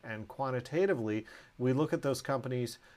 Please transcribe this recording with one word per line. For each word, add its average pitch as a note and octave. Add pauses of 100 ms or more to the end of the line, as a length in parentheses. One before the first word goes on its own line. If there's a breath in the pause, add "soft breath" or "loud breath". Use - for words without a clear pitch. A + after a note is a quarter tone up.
and A2
quantitatively, B2+ (320 loud breath)
we B2+
look D3+
at D#3
those C3+
companies B2 (180 loud breath)